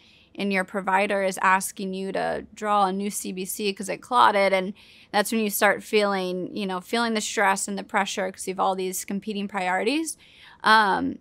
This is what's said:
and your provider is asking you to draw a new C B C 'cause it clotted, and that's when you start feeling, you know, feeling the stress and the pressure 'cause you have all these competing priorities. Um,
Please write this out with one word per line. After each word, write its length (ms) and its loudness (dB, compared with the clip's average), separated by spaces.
and 200 -4
your 100 2
provider 600 0
is 180 -2
asking 520 0
you 200 -6
to 420 -4
draw 300 2
a 80 0
new 160 -4
C 240 -6
B 100 -6
C 300 -4
'cause 160 -8
it 80 -4
clotted, 560 4
and 200 2
that's 180 2
when 120 0
you 80 0
start 340 2
feeling, 720 0
you 100 -4
know, 140 -4
feeling 360 -2
the 60 0
stress 460 0
and 100 -6
the 60 -8
pressure 480 -2
'cause 160 -12
you 60 -4
have 60 -6
all 140 2
these 300 -4
competing 460 -6
priorities. 680 -2
Um, 580 4